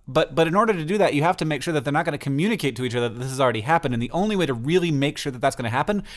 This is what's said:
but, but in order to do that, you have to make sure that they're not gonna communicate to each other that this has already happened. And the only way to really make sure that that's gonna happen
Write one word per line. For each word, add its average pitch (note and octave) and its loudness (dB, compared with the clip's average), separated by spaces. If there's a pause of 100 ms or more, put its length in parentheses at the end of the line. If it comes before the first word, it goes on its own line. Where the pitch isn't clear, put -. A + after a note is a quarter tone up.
but, C3+ 0
but E3 4
in E3 0
order A3 4
to D#3+ -4
do G3 -2
that, F3+ 4
you C#3+ 2
have F3 2
to E3 -2
make D3 -2
sure E3+ -4
that C#3+ 0
they're C#3 -2
not E3 0
gonna D3+ -4
communicate C#3+ 0
to B2+ -4
each A#2+ -2
other A#2+ 0
that A#2 -10
this C3 -6
has C3 -6
already A#2 4
happened. B2+ 0
And A#2 -2
the B2 -4
only G3+ 0
way F3 2
to C3+ 0
really E3 2
make C#3+ 0
sure C#3+ -4
that B2 -8
that's C3+ 2
gonna A#2+ -4
happen E3+ 0 (140)